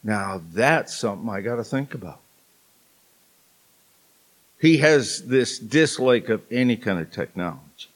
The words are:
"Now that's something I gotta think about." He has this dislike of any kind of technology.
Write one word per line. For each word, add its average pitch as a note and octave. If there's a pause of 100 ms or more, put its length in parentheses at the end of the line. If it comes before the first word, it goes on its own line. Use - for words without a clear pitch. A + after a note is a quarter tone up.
"Now G2 (140)
that's C3+
something A2
I G2
gotta A#2
think C#3
about." F#2+ (2500)
He D#3
has C#3+
this B2
dislike B2+
of G#2+ (100)
any B2
kind G2
of D#2
technology. -